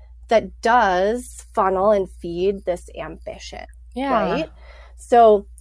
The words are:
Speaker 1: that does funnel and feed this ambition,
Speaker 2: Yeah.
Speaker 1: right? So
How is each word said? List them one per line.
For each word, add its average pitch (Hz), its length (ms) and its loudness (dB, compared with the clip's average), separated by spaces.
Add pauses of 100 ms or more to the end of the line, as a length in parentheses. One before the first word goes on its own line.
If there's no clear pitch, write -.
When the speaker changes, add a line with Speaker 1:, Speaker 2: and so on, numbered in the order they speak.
(280)
Speaker 1:
that 202 340 0
does 226 880 0
funnel 190 380 0
and 196 180 0
feed 185 560 -6
this 175 240 -8 (100)
ambition, - 680 -14 (280)
Speaker 2:
Yeah. 269 180 -4
Speaker 1:
right? 226 380 -2 (460)
So 220 500 4 (140)